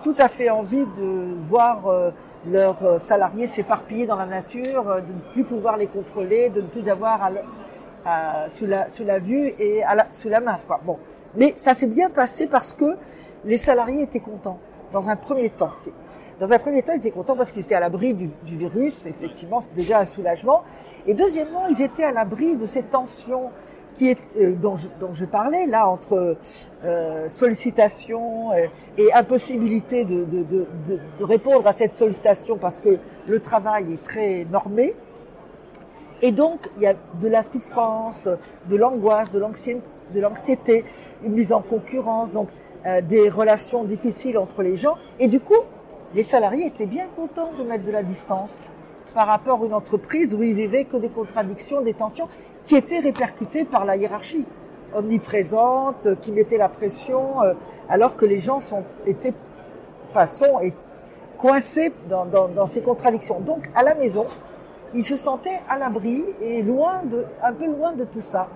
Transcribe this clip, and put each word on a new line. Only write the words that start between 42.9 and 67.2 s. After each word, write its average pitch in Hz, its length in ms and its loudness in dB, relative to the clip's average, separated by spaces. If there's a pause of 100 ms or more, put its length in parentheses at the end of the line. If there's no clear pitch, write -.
des 208 280 6
relations 214 540 2
difficiles 220 560 -2
entre 190 240 -4
les 185 120 0
gens. 285 200 0 (240)
Et 247 80 4
du 233 120 4
coup, - 140 2 (640)
les 214 80 2
salariés 247 440 2
étaient - 180 -6
bien 285 200 -6 (100)
contents 330 420 -6
de 262 60 -6
mettre 226 220 -6
de 208 60 -4
la 208 120 -2
distance 190 680 -8 (460)
par 220 120 4
rapport 214 360 2
à - 20 0
une 214 80 -2
entreprise 214 600 0
où 214 80 0
ils 226 100 2
vivaient 220 320 0
que 269 120 -4
des 226 120 -2
contradictions, 220 720 -4
des 226 120 0
tensions 220 340 -6 (360)
qui - 120 4
étaient 302 240 2
répercutées 269 680 -2
par 220 180 0
la 196 120 2
hiérarchie 214 500 -4 (480)
omniprésente, 220 1120 0
euh, 196 100 4
qui 214 160 -10
mettait 214 260 2
la 196 120 4
pression, 262 720 -4
euh, 185 120 4 (360)
alors 226 260 4
que 226 100 2
les 202 140 2
gens 254 200 -2
sont, 202 240 -8 (240)
étaient, 226 260 -2 (760)
enfin, 180 180 4
sont 269 340 2
et 180 120 -2 (640)
coincés 277 540 2 (180)
dans, 185 160 -2
dans, 185 220 4
dans 185 200 0
ces - 140 -4
contradictions. 233 580 0
Donc, 156 360 -4
à 233 60 6
la 302 140 6
maison, 233 320 -2 (640)
ils 233 100 -2
se 277 120 -4
sentaient 285 520 -4
à 269 120 -2
l'abri 240 440 -4 (180)
et 233 200 -4
loin 294 440 0
de, 233 200 -4 (160)